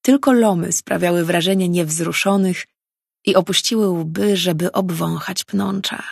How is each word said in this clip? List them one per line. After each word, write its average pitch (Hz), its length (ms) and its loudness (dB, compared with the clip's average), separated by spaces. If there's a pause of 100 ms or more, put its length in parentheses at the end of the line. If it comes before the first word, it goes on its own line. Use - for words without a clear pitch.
Tylko 269 320 4
lomy 202 380 2
sprawiały 175 540 0
wrażenie 180 440 0
niewzruszonych 175 960 0 (600)
i 190 100 2
opuściły 196 540 2
łby, 180 480 0
żeby 175 340 -2
obwąchać 165 720 -4
pnącza. 196 680 -4